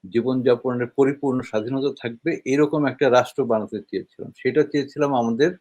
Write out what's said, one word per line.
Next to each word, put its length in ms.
জীবনযাপনের 760
পরিপূর্ণ 540
স্বাধীনতা 600
থাকবে 440
এরকম 400
একটা 260
রাষ্ট্র 340
বানাতে 340
চেয়েছিলাম। 580
সেটা 260
চেয়েছিলাম 520
আমাদের 460